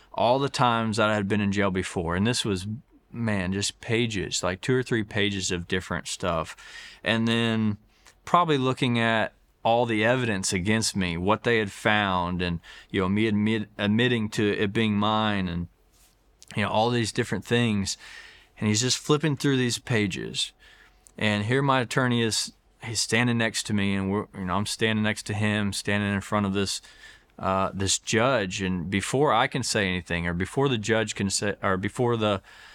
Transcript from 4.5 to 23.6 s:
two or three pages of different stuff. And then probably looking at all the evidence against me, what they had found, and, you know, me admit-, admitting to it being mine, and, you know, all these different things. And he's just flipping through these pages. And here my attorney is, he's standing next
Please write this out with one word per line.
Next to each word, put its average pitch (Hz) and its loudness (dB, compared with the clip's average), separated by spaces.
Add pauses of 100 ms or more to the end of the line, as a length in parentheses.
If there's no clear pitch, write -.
two 127 0
or 127 0
three 117 -2
pages 101 -2
of 90 -4
different 90 -4
stuff. 82 -2 (480)
And 113 0
then 113 0 (480)
probably 165 4
looking 127 0
at 113 2 (300)
all 117 4
the 107 2
evidence 113 0
against 104 0
me, 90 0
what 98 2
they 120 2
had 104 -2
found, 92 2
and, 87 0 (300)
you 98 0
know, 92 2
me 104 2
admit-, 107 0 (100)
admitting 110 2
to 104 2
it 101 0
being 110 2
mine, 104 0
and, 85 -4 (880)
you 107 0
know, 98 2
all 107 2
these 117 0
different 117 -2
things. 110 0 (600)
And 107 0
he's 107 2
just 127 0
flipping 151 0
through 139 2
these 123 0
pages. 98 -2 (680)
And 104 0
here 131 2
my 135 2
attorney 120 0
is, - -2 (320)
he's 117 -4
standing 120 2
next 113 0